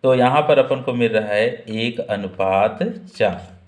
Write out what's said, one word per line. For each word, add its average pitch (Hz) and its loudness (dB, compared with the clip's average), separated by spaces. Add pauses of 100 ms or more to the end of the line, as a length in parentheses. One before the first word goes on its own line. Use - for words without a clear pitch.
तो 131 4
यहाँ 135 4
पर 147 4
अपन 131 0
को 127 -4
मिल 120 0
रहा 110 0
है 104 0 (300)
एक 117 -4
अनुपात 98 -2 (320)
चार। 98 -2 (180)